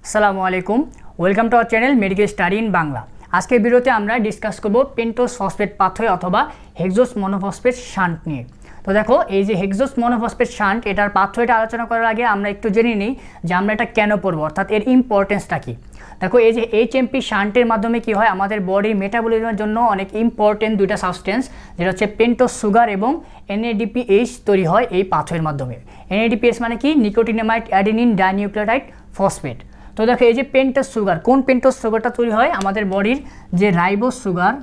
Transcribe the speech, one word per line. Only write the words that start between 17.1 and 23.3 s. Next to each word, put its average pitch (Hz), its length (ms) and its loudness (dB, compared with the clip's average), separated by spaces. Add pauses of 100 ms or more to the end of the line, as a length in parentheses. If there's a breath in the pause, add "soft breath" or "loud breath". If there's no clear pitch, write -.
শান্টের 208 420 2
মাধ্যমে 226 340 0
কী 220 120 -2
হয়, 220 180 4
আমাদের 202 220 -2 (100)
বডির 202 340 0
মেটাবলিজমের 226 600 -2
জন্য 214 140 -2 (180)
অনেক 190 140 -4 (160)
ইম্পর্টেন্ট 220 560 2
দুইটা 196 240 0
সাবস্টেন্স, 196 380 -4 (340 loud breath)
যেটা 175 160 0
হচ্ছে 185 140 -2 (120)
পেন্টোজ 233 420 2
সুগার 226 260 4 (100)
এবং 214 140 0 (440 loud breath)